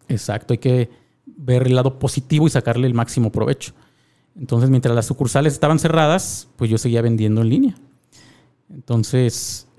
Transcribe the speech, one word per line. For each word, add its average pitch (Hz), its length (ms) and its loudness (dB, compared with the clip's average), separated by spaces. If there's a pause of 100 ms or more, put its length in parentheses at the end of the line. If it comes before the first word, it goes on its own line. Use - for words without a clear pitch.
Exacto, 107 460 -4
hay 117 60 -2
que 123 420 0 (420)
ver 127 220 2
el 127 100 4
lado 131 220 0
positivo 147 480 0
y 151 60 4
sacarle 120 340 0
el 123 80 0
máximo 117 380 0
provecho. - 420 -4 (600)
Entonces, 131 340 0
mientras 127 240 2
las 117 140 0
sucursales 143 460 0
estaban 147 260 0
cerradas, 160 760 0
pues 117 140 -2
yo 110 80 0
seguía 117 240 0
vendiendo 110 400 0
en 113 80 2
línea. 185 260 0 (920)
Entonces, 123 1000 -2 (120)